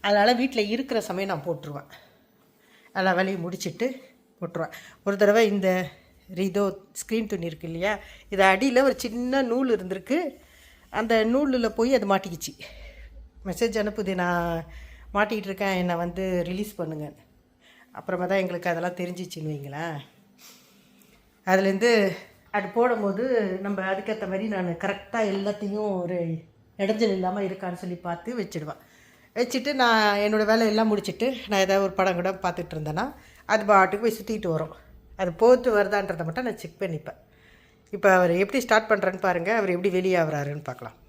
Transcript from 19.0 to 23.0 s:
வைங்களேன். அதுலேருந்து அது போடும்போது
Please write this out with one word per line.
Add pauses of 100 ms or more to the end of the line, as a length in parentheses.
வைங்களேன். (1500)
அதுலேருந்து (400)
அது
போடும்போது (380)